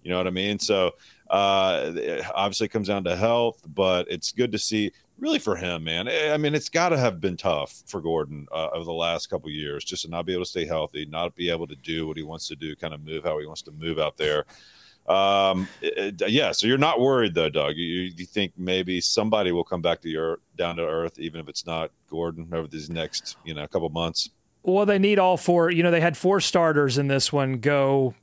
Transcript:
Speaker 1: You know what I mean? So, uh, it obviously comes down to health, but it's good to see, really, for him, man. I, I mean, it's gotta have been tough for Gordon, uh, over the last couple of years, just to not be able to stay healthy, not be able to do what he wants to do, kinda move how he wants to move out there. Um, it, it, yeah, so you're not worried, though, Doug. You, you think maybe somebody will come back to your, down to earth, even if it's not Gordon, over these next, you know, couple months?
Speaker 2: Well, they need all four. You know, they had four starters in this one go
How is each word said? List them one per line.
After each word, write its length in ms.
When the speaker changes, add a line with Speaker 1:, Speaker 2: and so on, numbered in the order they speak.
Speaker 1:
You 80
know 60
what 100
I 40
mean? 280
So, 320
uh, 640
it 280
obviously 320
comes 220
down 160
to 100
health, 520
but 400
it's 240
good 200
to 80
see, 320
really, 220
for 160
him, 280
man. 240
I, 260
I 40
mean, 160
it's 160
gotta 300
have 200
been 180
tough 500
for 120
Gordon, 520
uh, 200
over 140
the 80
last 380
couple 160
of 80
years, 280
just 200
to 80
not 160
be 60
able 100
to 60
stay 180
healthy, 400
not 280
be 140
able 180
to 80
do 320
what 100
he 60
wants 260
to 60
do, 200
kinda 240
move 240
how 160
he 80
wants 160
to 80
move 260
out 200
there. 280
Um, 600
it, 400
it, 100
yeah, 220
so 140
you're 100
not 220
worried, 340
though, 160
Doug. 260
You, 80
you 100
think 320
maybe 440
somebody 500
will 140
come 160
back 200
to 80
your, 300
down 200
to 60
earth, 360
even 220
if 80
it's 160
not 260
Gordon, 440
over 140
these 220
next, 540
you 100
know, 140
couple 220
months? 400
Speaker 2:
Well, 200
they 140
need 200
all 160
four. 360
You 120
know, 80
they 80
had 160
four 240
starters 580
in 120
this 240
one 260
go 640